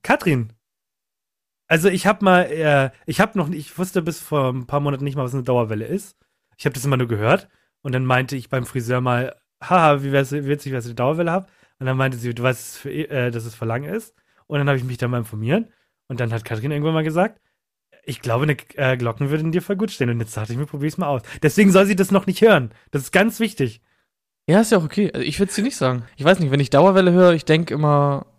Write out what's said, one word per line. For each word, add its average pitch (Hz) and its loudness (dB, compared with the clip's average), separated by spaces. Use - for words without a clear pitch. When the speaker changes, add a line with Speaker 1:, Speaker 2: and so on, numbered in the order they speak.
Speaker 1:
Katrin. 127 0
Also 165 2
ich 185 0
hab 208 2
mal, 180 6
äh, 143 2
ich 165 -4
hab 214 2
noch 165 -2
nicht, 170 -6
ich - -14
wusste 185 -2
bis 160 -6
vor 135 -2
ein 127 -8
paar 147 -2
Monaten 143 -2
nicht 139 -6
mal, 135 -2
was 123 -6
eine 131 -4
Dauerwelle 113 0
ist. 170 -8
Ich - -20
hab 143 -2
das 123 -8
immer 139 2
nur 123 0
gehört. 113 0
Und 131 -8
dann 127 -2
meinte 127 0
ich 123 -12
beim 127 -4
Friseur 123 -4
mal, 127 -2
„Haha, 156 2
wie 139 -4
wär's, 139 0
witzig, 143 -4
dass 120 -6
ich 120 -12
eine 117 -14
Dauerwelle 160 0
hab.“ 185 -4
Und 135 -6
dann 131 -2
meinte 131 -2
sie, 120 -6
„Du 120 -8
weißt, - -2
für, 139 -12
äh, 135 -4
dass 117 -8
es 113 -14
für - -8
lang 117 -4
ist.“ 202 -10
Und 147 -4
dann 143 0
hab 139 2
ich 127 -4
mich 127 -8
da 120 -2
mal 123 -2
informiert. 117 -4
Und 127 -10
dann 113 -2
hat 113 -6
Katrin 117 -6
irgendwann 151 -2
mal 160 0
gesagt, 170 -2
„Ich - -10
glaube, 123 -2
eine, 147 0
äh, 131 0
Glocken 120 -4
würde 156 -2
dir 175 -2
voll 202 -6
gut 214 -4
stehen.“ 120 -2
Und 117 -4
jetzt 110 -8
dachte 107 -6
ich 120 -6
mir, 147 -6
„Probier's 147 -6
mal 165 -4
aus.“ 135 -2
Deswegen 196 4
soll 190 8
sie 202 0
das 190 2
noch 196 2
nicht 190 0
hören. 165 4
Das 139 -4
ist - -14
ganz 214 2
wichtig. 151 -4
Speaker 2:
Ja, 185 6
ist 226 0
ja 214 4
auch 160 0
okay. 190 -2
Also 135 -4
ich 151 -6
würd's 196 -2
dir 202 -2
nicht 277 -4
sagen. 123 -2
Ich 135 -8
weiß 185 6
nicht, 147 0
wenn 143 2
ich 135 -2
Dauerwelle 185 6
höre, 180 8
ich 151 -2
denk 165 2
immer 143 2